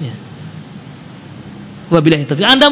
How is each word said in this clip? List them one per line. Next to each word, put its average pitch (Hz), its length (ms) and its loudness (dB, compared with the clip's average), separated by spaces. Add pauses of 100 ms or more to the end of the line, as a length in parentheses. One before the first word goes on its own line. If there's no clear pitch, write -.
ya. 120 120 -8 (1800)
Wabillahi 156 340 4
taufiq. 165 220 0
Anda 269 240 6